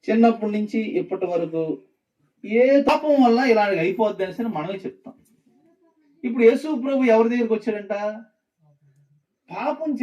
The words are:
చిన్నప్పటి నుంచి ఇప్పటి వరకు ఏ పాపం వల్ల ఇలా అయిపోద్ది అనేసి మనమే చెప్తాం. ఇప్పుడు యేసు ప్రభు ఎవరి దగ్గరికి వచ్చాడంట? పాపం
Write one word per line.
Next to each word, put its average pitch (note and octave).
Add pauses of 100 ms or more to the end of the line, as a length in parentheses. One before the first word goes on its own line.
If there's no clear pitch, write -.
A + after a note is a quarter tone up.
చిన్నప్పటి A3
నుంచి G#3+
ఇప్పటి F#3+
వరకు E3 (640)
ఏ B3+
పాపం D4
వల్ల A#3
ఇలా A3+
అయిపోద్ది F#3+
అనేసి F#3+
మనమే F#3
చెప్తాం. - (1080)
ఇప్పుడు A#3
యేసు C#4
ప్రభు C4+
ఎవరి A3+
దగ్గరికి A#3
వచ్చాడంట? G#3 (1300)
పాపం D4